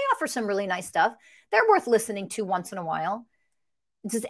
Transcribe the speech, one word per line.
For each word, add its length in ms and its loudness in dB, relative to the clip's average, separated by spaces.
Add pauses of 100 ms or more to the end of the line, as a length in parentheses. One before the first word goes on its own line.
(140)
offer 140 -2
some 180 -4
really 220 -2
nice 200 -4
stuff. 280 2 (340)
They're 180 4
worth 200 6
listening 420 0
to 160 -4
once 260 -2
in 60 -10
a 80 -6
while." 400 -4 (800)
Does 240 -4